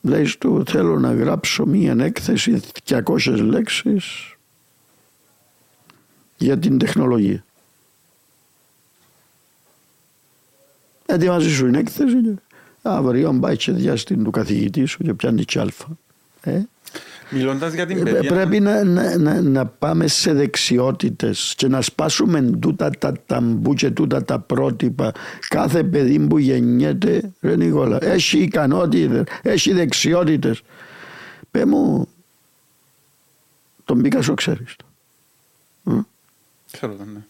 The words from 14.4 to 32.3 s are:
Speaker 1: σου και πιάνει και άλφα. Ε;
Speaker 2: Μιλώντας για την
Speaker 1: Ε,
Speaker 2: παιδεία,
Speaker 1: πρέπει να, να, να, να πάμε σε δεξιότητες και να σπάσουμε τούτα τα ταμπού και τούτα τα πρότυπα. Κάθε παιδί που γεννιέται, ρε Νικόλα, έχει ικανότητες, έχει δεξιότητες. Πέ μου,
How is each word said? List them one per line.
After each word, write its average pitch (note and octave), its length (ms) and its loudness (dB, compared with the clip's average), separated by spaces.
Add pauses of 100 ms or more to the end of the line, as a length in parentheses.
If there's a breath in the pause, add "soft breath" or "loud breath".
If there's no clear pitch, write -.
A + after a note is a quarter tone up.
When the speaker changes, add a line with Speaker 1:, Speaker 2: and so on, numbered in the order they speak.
Speaker 1:
σου - 180 -6
και D#3+ 120 -2
πιάνει A2 300 0
και - 140 -4
άλφα. A2+ 400 -6 (420)
Ε; E3 220 -4 (680 loud breath)
Speaker 2:
Μιλώντας C3+ 420 -2
για F3 140 -4
την F3 200 -2
Speaker 1:
Ε, - 60 0
Speaker 2:
παιδεία, - 180 0
Speaker 1:
πρέπει F#3 300 2
να, G#3 240 2
να, F3 340 2
να, D3+ 220 2
να C3+ 260 2
πάμε D#3+ 400 0
σε - 260 0
δεξιότητες B2+ 1200 0
και C3+ 120 0
να C3 140 2
σπάσουμε D#3 600 0
τούτα B2+ 480 0
τα C3+ 220 -4 (140)
ταμπού A#2+ 480 0
και C3+ 160 0
τούτα C3 340 0
τα B2+ 140 -4
πρότυπα. B2 720 -2 (360 loud breath)
Κάθε D#3+ 360 0
παιδί D3 340 2
που D3+ 200 2
γεννιέται, C3 1000 2
ρε E3+ 160 0
Νικόλα, D3 480 2
έχει F3 340 2
ικανότητες, D#3 840 2 (200 loud breath)
έχει G#3 300 0
δεξιότητες. D#3 880 0 (880 loud breath)
Πέ - 160 0
μου, - 420 0 (1800)